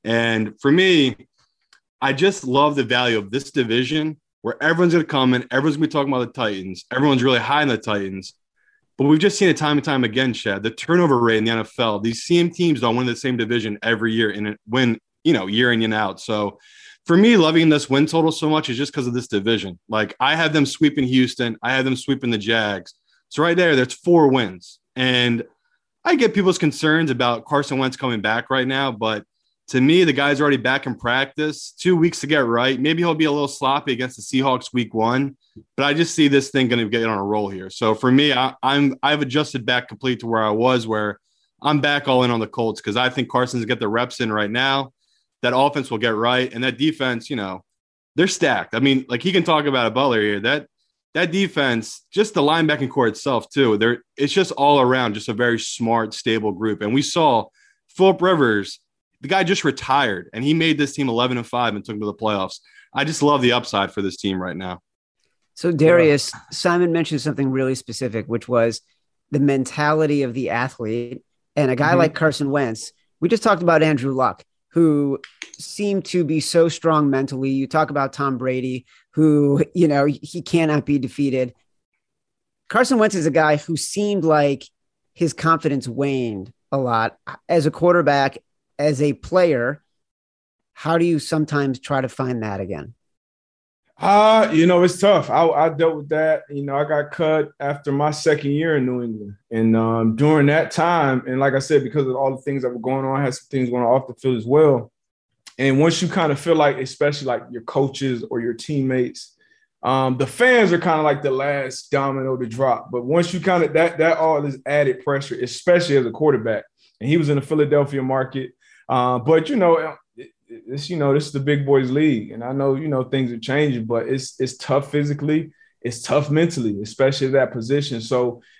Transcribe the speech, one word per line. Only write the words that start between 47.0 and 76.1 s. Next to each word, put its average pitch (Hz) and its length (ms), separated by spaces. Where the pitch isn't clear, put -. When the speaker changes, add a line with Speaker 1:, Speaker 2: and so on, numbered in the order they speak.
Speaker 1:
you 143 60
know, 95 280
they're 170 120
stacked. 110 480
I 113 40
mean, 131 280
like, 123 160
he 180 80
can 175 120
talk 156 220
about 127 220
a - 20
Butler 120 320
here. 104 180
That, 139 280
that 170 160
defense, 139 800
just 208 240
the 160 60
linebacking 151 500
core 123 160
itself, 117 420
too. 120 280
They're, 117 260
it's 139 160
just 185 180
all 143 280
around 123 360
just 107 140
a 113 40
very 117 260
smart, 113 540
stable 110 380
group. 104 320
And 107 100
we 139 80
saw 135 440
Phillip 180 340
Rivers, 127 580
the 139 60
guy 190 160
just 185 200
retired, 131 680
and 117 120
he 151 100
made 160 240
this 143 160
team 139 160
eleven 123 280
and 117 80
five 120 300
and 101 80
took 113 100
them 104 80
to 104 40
the 101 80
playoffs. 101 460
I 139 100
just 151 200
love 143 180
the 120 120
upside 107 380
for 101 120
this 95 140
team 95 220
right 90 160
now. 90 240
Speaker 2:
So, 175 160
Darius, 156 640
Speaker 3:
Yeah. - 60
Speaker 2:
Simon 175 400
mentioned 156 300
something 139 280
really 131 240
specific, 113 540
which 117 200
was 117 340
the - 80
mentality 147 800
of 123 140
the 117 160
athlete. 120 720
And 135 160
a 127 40
guy 143 140
Speaker 3:
Mm-hmm. 175 80
Speaker 2:
like 160 160
Carson 147 380
Wentz, 127 420
we 170 80
just 214 160
talked 196 200
about 165 200
Andrew 139 300
Luck, 127 300
who 147 460
seemed 196 460
to 175 180